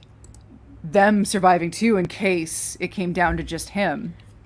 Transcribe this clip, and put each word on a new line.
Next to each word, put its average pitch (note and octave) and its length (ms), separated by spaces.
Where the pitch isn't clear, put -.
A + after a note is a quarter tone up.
them G3+ 420
surviving F3+ 460
too A3 260
in F3+ 80
case - 760
it F3+ 100
came F3+ 220
down E3+ 240
to E3+ 80
just D#3 280
him. E3+ 420